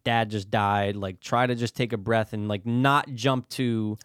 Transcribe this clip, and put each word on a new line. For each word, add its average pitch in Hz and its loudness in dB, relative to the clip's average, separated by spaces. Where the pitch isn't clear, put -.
dad 113 2
just 104 -4
died. 101 2
Like, 95 -8
try 123 2
to 123 -2
just 117 -4
take 120 -2
a 117 -2
breath 110 0
and, 104 -4
like, 104 -4
not 135 2
jump 127 0
to 110 -2